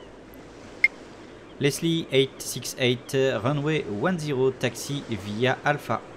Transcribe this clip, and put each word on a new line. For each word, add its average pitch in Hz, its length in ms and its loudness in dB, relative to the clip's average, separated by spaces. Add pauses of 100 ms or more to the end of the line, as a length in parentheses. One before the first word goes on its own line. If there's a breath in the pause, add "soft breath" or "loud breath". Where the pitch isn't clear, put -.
(1600)
Leslie 165 540 2
eight 135 300 4
six - 360 -6
eight, 123 320 2 (320)
runway 147 420 2
one 131 340 0
zero, 135 320 2
taxi 135 580 -2
via 107 560 0
Alpha. 139 340 0 (180)